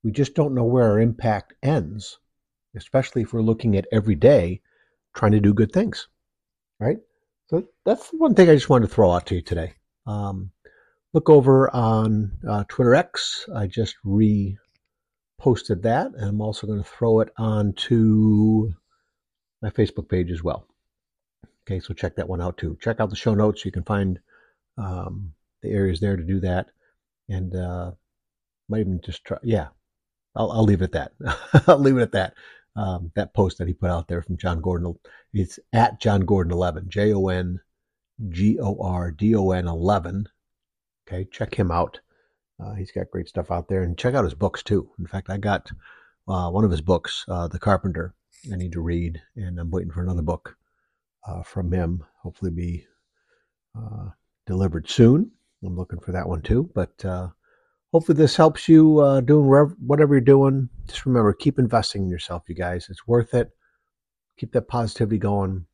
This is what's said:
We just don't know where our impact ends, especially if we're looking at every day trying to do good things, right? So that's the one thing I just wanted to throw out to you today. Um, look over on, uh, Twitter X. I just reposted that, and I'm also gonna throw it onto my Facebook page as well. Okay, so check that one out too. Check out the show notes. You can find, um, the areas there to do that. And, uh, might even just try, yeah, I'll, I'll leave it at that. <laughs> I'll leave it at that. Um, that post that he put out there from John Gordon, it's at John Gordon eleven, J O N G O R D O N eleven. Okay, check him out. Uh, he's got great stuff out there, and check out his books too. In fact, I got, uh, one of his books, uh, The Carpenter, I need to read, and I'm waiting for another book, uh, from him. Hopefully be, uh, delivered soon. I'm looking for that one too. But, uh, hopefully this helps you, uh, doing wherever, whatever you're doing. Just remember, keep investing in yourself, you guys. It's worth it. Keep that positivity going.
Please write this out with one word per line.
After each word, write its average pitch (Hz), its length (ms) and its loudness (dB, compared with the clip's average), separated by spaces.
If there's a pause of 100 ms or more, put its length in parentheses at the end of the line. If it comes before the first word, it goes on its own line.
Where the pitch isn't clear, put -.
We 113 80 -4
just 135 240 -2
don't 147 200 0
know 120 100 0
where 120 260 4
our 104 100 4
impact 113 640 -2
ends, 107 560 -4 (580)
especially - 460 -2
if 104 100 -6
we're 113 100 -2
looking 110 340 2
at 95 160 -2
every 104 240 2
day 92 440 4 (540)
trying 104 180 2
to 107 80 6
do 101 140 6
good 107 180 2
things, - 360 -2 (720)
right? 208 180 -2 (480)
So 165 220 -4 (180)
that's 240 240 -2
the 320 80 -10
one 302 160 4
thing 180 160 8
I 156 40 10
just 135 140 2
wanted 120 200 4
to - 60 -8
throw 87 180 6
out 87 140 -2
to 90 100 -4
you 85 40 -2
today. 82 340 -6 (320)
Um, 98 440 -8 (640)
look 160 160 2
over 135 440 6
on, 110 580 0 (140)
uh, 104 220 -2
Twitter 123 260 4
X. - 580 -2
I 104 140 -4
just 107 380 -4
reposted 101 520 2 (1300)
that, 143 320 -2
and 107 140 -8
I'm 104 140 -4
also 107 240 -8
gonna 104 180 -6
throw 113 360 0
it 110 180 -2
onto 107 1400 2 (880)
my 104 80 -4
Facebook - 400 -2
page 90 200 0
as 82 140 -8
well. 71 240 -6 (920)
Okay, 95 180 -8
so - 140 -12
check - 220 -8
that 82 120 -8
one 87 140 -6
out 90 160 -6
too. 80 220 -8
Check 113 200 -6
out 107 80 -2
the 101 80 -10
show 110 180 -2
notes. 107 300 0
You 95 80 -8
can 90 120 -6
find, 98 360 -2 (560)
um, 92 560 -10 (300)
the 98 80 -8
areas 98 280 0
there 98 180 -2
to 85 60 -6
do 95 180 -2
that. 90 300 -4 (580)
And, 92 280 -6
uh, 90 360 -8 (760)
might 110 120 -2
even 92 200 -4
just - 240 -14
try, - 180 -10
yeah, 104 260 -2 (680)
I'll, 110 160 -2
I'll 113 120 2
leave 98 180 4
it 90 120 -4
at 76 260 -6
that. - 440 2
<laughs> - 20 4
I'll 165 120 8
leave 135 180 4
it 123 60 2
at 110 100 -2
that. 95 220 -2 (420)
Um, 90 400 -6
that 101 180 -6
post - 240 0
that 87 80 -6
he 85 80 -4
put 90 160 -4
out 82 160 -4
there 85 160 -6
from 87 140 -8
John 87 240 -4
Gordon, 87 340 -4 (380)
it's 98 260 -4 (140)
at 113 280 0
John 101 200 2
Gordon 90 320 0
eleven, 87 360 -4
J 104 240 0
O 95 140 0
N 90 340 -4 (680)
G 98 320 0
O 98 200 -4
R 87 300 -4
D 104 240 0
O 95 160 2
N 90 160 -2
eleven. 92 600 -2 (840)
Okay, 95 220 -8
check - 220 -10
him 90 180 0
out. 85 280 -4 (640)
Uh, 107 120 -12
he's 95 180 -12
got 92 180 -8
great 92 160 -10
stuff - 240 -10
out 85 160 -6
there, 95 160 -4
and 87 160 -6
check 127 160 -2
out 127 100 0
his 73 100 -4
books 90 280 -6
too. - 360 -2
In 90 80 -10
fact, - 240 -12
I 98 80 -6
got, 98 320 -4 (580)
uh, 90 220 -4
one 101 140 0
of 101 60 2
his 78 120 -4
books, 85 460 -4
uh, 87 200 -6
The 90 100 -10
Carpenter, 90 560 -4 (380)
I 95 40 -8
need 90 160 -8
to 87 80 -8
read, 85 400 -4 (140)
and 90 240 -10
I'm 82 120 -8
waiting 87 200 -6
for 87 120 -8
another 90 200 -4
book, 82 340 -8 (720)
uh, 87 160 -12
from 87 300 -6
him. 87 320 -4 (180)
Hopefully 90 280 -8
be, 87 360 -8 (880)
uh, 107 360 -12 (360)
delivered 92 420 -2
soon. 131 440 6 (320)
I'm 92 120 -8
looking 87 220 -10
for - 140 -10
that 87 160 -4
one 85 140 -6
too. 139 320 0
But, - 300 -6
uh, 90 240 -6 (640)
hopefully 160 280 2
this 156 180 4
helps 160 320 2
you, 156 300 8
uh, 139 240 4
doing 143 240 6
wherever, 147 340 6
whatever 143 340 2
you're 135 60 6
doing. 135 480 4 (200)
Just - 180 -10
remember, 120 260 4
keep - 260 -2
investing 110 440 0
in 92 80 -4
yourself, 87 380 -8
you 87 60 -10
guys. 87 360 -6
It's - 160 -18
worth 117 260 0
it. 120 180 0 (880)
Keep - 160 -12
that 120 160 -2
positivity 113 480 -4
going. 95 580 -4